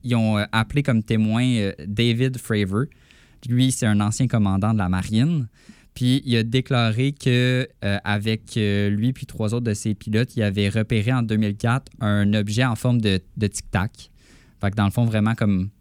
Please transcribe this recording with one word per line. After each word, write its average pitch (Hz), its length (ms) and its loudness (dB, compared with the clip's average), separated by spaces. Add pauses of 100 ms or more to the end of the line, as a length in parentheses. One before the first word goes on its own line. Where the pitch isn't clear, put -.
ils 120 120 -2
ont, 110 240 2
euh, 104 140 0
appelé 113 300 0
comme 113 200 2
témoin, 110 420 0
euh, 113 280 0 (140)
David 117 520 0
Fravor. 104 460 0 (640)
Lui, 127 220 2
c'est 127 160 -2
un 104 140 4
ancien 107 280 0
commandant 101 440 2
de 107 60 0
la 92 100 0
marine. 110 600 0 (460)
Puis 127 320 0
il 120 100 0
a 113 60 2
déclaré 120 720 0
que, 127 540 0 (180)
euh, 101 200 0
avec, 104 520 -4
euh, 101 340 0
lui 110 220 0
puis - 140 -10
trois 107 280 -4
autres 120 100 -4
de 107 100 0
ses 104 200 -4
pilotes, 110 420 -2
il 113 60 0
avait 101 260 0
repéré 110 440 0
en 123 100 0
deux 110 140 0
mille 104 200 0
quatre 120 340 -2 (100)
un 104 340 2
objet 107 300 0
en 123 120 0
forme 120 240 0
de, 95 200 2 (160)
de 107 100 0
tic-tac. - 640 -4 (500)
Fait 98 100 -2
que 101 60 -6
dans 107 80 2
le 95 60 2
fond, 120 160 0
vraiment 110 280 2
comme 101 360 0 (100)